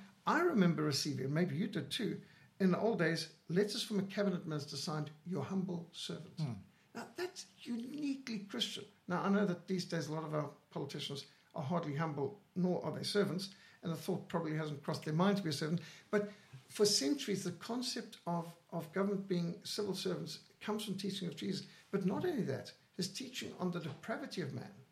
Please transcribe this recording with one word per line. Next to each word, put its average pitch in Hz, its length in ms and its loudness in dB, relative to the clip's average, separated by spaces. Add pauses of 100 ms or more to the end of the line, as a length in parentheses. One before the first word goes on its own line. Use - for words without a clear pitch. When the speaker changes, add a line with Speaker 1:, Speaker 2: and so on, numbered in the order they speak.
(260)
Speaker 1:
I 254 140 6
remember 180 420 6
receiving, 135 500 0
maybe 156 240 2
you 196 120 0
did - 220 -4
too, 175 300 -2 (400)
in 185 120 8
the 165 60 4
old 214 200 2
days, 165 300 2 (200)
letters 208 340 2
from 202 180 0
a - 20 0
cabinet 185 440 0
minister 151 300 -4
signed, 151 340 -2 (140)
"Your 175 200 -2
humble 180 480 -2
servant." - 460 -8
Speaker 2:
Hmm. 143 140 0 (420)
Speaker 1:
Now, 233 120 -10 (100)
that's 359 300 -6 (140)
uniquely 269 800 -4
Christian. - 440 -4 (220)
Now, 175 160 2
I 170 60 2
know 202 180 6
that 175 220 -2
these 185 160 2
days 156 240 0
a 151 40 -4
lot 156 120 -2
of 151 100 -4
our 147 160 0 (200)
politicians 143 560 -6 (280)
are - 80 -4
hardly 151 320 0
humble, 151 460 0 (160)
nor 180 280 2
are 156 80 0
they - 120 -4
servants, 185 460 2 (320)
and 170 100 -2
the 156 40 -2
thought - 320 -2
probably 160 280 0
hasn't 151 260 -2
crossed - 220 -2
their 156 100 0
mind 190 220 6
to 196 80 0
be 160 60 0
a - 20 0
servant. 160 280 0 (300)
But 202 220 2 (340)
for - 180 2
centuries, 262 600 2
the 175 80 -2
concept - 760 -4
of, 170 260 -2 (200)
of 165 200 -4
government 196 360 2
being 175 340 2
civil 202 320 -2
servants 165 460 -4 (200)
comes 214 240 -2
from 208 120 -2
teaching 190 320 -2
of - 80 -6
Jesus. 196 300 -4 (260)
But 190 120 0
not 277 200 2
only 311 180 2
that, 131 300 -4 (240)
his 180 120 -2
teaching - 520 -8
on 180 100 0
the 170 100 -2
depravity 220 600 -6
of 135 120 -4
man - 200 -8 (200)